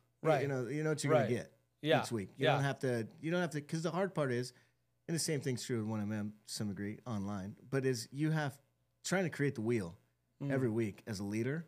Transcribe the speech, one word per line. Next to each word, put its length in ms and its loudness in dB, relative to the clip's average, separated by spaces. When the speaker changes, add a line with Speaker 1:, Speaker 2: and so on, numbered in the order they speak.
Speaker 1:
You, 80 2
Speaker 2:
Right. 140 4
Speaker 1:
you 40 0
know, 200 -2
you 160 -2
know 80 2
what 120 -2
you're 100 4
gonna 120 6
Speaker 2:
Right. 80 0
Speaker 1:
get 200 -4
Speaker 2:
Yeah. 220 4
Speaker 1:
each 80 -6
week. 260 -2
You 80 0
Speaker 2:
Yeah. 80 6
Speaker 1:
don't 120 4
have 140 0
to, 280 0
you 120 -4
don't 100 2
have 100 -2
to, 100 -4
'cause 200 -4
the 100 -2
hard 220 -2
part 180 2
is, 220 -2
and 40 0
the 60 0
same 220 0
thing's 240 -2
true 160 0
in 80 -2
one 100 0
M 200 -2
to 60 -10
some 160 -2
degree 360 -4
online, 520 -4
but 160 0
is 280 0
you 180 0
have, 260 0
trying 220 2
to 40 -2
create 260 0
the 60 -4
wheel 360 0
Speaker 2:
Mm. 80 -2
Speaker 1:
every 200 2
week 360 0
as 140 -6
a 60 -4
leader, 420 -2